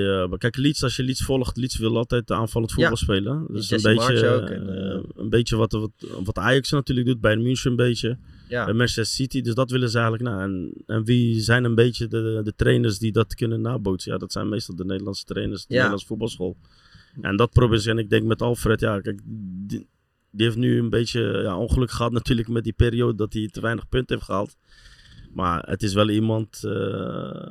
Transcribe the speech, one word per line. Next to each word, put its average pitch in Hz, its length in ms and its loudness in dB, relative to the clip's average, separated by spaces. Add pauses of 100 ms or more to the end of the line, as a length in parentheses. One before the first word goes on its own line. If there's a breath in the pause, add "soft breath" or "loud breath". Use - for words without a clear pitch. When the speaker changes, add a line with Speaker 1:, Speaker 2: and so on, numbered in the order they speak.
(220)
Speaker 1:
eh, 90 80 0
bij, 95 80 -4
kijk, 117 200 -2
Leeds, 143 260 0
als 127 120 -2
je 131 80 -2
Leeds 127 200 -2
volgt, 135 340 0
Leeds 123 200 -4
wil 113 200 0
altijd 120 340 -2
aanvallend 113 400 0
voetbal - 200 4
Speaker 2:
Ja. 117 60 0
Speaker 1:
spelen. 110 500 0
Speaker 2:
Die - 80 -6
Speaker 1:
Dus 104 160 -6
een 120 80 4
Speaker 2:
Jesse 107 160 4
Speaker 1:
beetje, 120 260 4
Speaker 2:
Marsch 120 200 4
ook - 80 -4
en, 98 200 -6
Speaker 1:
eh, 95 260 -6
Speaker 2:
eh, - 80 -6 (120)
Speaker 1:
een 110 140 -6
beetje 117 260 2
wat, 110 160 2
wat, 107 200 -2 (320)
wat 98 140 -4
Ajax 123 340 2
natuurlijk 131 360 0
doet, 123 140 0
Bayern 110 200 4
München 123 300 0
een 120 60 0
beetje. 120 400 0 (320 soft breath)
Speaker 2:
Ja. 120 160 -2
Speaker 1:
Bij 104 80 0
Manchester 113 320 2
City, 131 360 -2
dus 117 120 -2
dat 123 180 0
willen 127 180 2
ze 117 100 0
eigenlijk. 117 300 0
Nou, 98 140 -4
en, 90 300 -4 (120)
en 110 180 -2
wie 117 380 4
zijn 117 220 4
een 117 120 2
beetje 117 320 4
de, 110 360 -2
de 104 120 -4
trainers 123 440 2
die 110 120 0
dat 110 240 2
kunnen 113 260 -2
nabootsen? 110 500 -2
Ja, 107 60 -2
dat 92 140 -8
zijn 104 180 -4
meestal 101 260 -6
de 90 100 -6
Nederlandse 98 400 -6
trainers, 101 360 -6
de - 60 -18
Speaker 2:
Ja. - 80 -6
Speaker 1:
Nederlandse 107 320 0
voetbalschool. 104 500 -6 (640 soft breath)
En 98 140 -2
dat 117 160 4
proberen 113 300 6
ze, 113 80 -2
en 113 80 2
ik 107 120 -4
denk 110 140 4
met 110 180 0
Alfred, 117 380 0
ja, 110 220 0
kijk, 104 240 -6
die, 101 640 -8 (440)
die 107 140 0
heeft 113 120 0
nu 120 220 4
een 117 100 0
beetje, 117 320 0
ja, 107 360 -2
ongeluk 120 340 2
gehad 117 200 0
natuurlijk 113 360 0
met 117 160 -2
die 110 100 -4
periode 120 440 2
dat 107 160 -2
hij 107 140 -2
te 107 140 -12
weinig 110 280 -4
punten 123 260 -2
heeft 110 120 -6
gehaald. 98 300 -4 (760 soft breath)
Maar 87 360 0
het 95 140 -4
is 98 100 0
wel 104 160 4
iemand, 110 540 0
eh, 107 80 -4 (800)